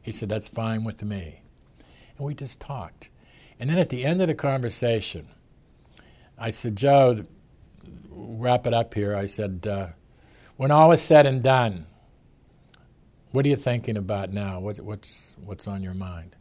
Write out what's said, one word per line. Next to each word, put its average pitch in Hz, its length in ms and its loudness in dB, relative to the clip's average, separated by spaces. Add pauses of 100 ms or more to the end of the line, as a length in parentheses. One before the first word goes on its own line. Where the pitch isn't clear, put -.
He 117 100 -10
said, 107 160 -8
"That's 107 200 -6
fine 113 360 -4
with 107 180 -10
me." 98 380 -10 (760)
And 139 100 -10
we 147 80 -8
just - 260 -12
talked. 110 500 -14 (480)
And 131 120 -4
then 170 80 2
at 170 100 2
the 123 160 -6
end 175 160 0
of 180 80 2
the 156 60 -2
conversation, 120 920 -2 (1080)
I 113 120 -6
said, 110 260 -6
"Joe, 135 380 6
th-, 101 120 -8 (840)
wrap 117 560 -2
it 117 80 0
up 117 200 -2
here." 104 220 -2
I 98 100 -4
said, 98 400 -8
uh, 98 220 -4 (680)
"When 135 140 0
all 160 220 10
is 160 100 6
said 151 240 8
and 131 160 0
done, 117 440 2 (1400)
what 139 160 2
are - 20 4
you 143 80 4
thinking 120 400 -4
about 98 360 -4
now? 98 280 -6
What, 101 200 -8
what's, - 600 -14
what's 95 240 -12
on 98 160 -8
your 92 120 -8
mind?" 90 460 -12